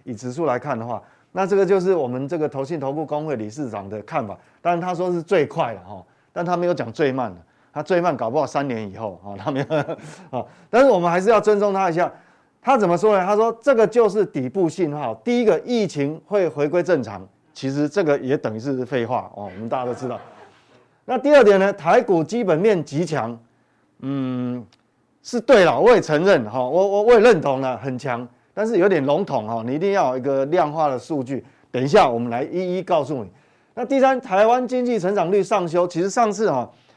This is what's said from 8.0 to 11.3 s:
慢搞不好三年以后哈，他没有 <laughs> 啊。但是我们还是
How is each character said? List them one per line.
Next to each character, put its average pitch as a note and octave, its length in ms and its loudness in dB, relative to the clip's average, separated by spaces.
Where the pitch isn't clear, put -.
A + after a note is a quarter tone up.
慢 E3+ 120 0
搞 A#2 140 -4
不 D3 100 -2
好 C#3+ 60 0
三 C#3 240 -4
年 A2 220 -6
以 G2 60 -16
后 G#2 280 -10
哈， G2+ 140 -14
他 G#2 120 -8
没 C#3 100 -2
有 D#3 160 -4
<laughs> - 280 -20
啊。 G#2+ 60 -6
但 B3 160 4
是 C4+ 60 6
我 F#3+ 80 4
们 F3 120 2
还 F3 80 2
是 F#3+ 120 2